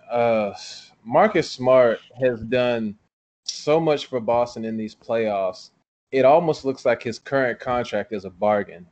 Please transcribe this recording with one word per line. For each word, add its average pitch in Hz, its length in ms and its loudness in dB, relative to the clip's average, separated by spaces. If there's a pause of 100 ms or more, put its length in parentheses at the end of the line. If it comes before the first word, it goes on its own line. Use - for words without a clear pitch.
(100)
uh, 113 420 0 (500)
Marcus 165 480 2
Smart 127 500 4 (200)
has 123 220 0
done 117 540 -2 (500)
so 151 340 0
much 151 260 0
for 127 140 -6
Boston 120 460 -2
in 113 100 -6
these 107 180 -8
playoffs. 104 760 -4 (420)
It 131 140 4
almost 156 400 4
looks 135 180 -4
like 120 180 0
his 113 160 -8
current 131 400 -2
contract 113 540 -6
is 98 140 -8
a 92 40 -14
bargain. 92 600 -2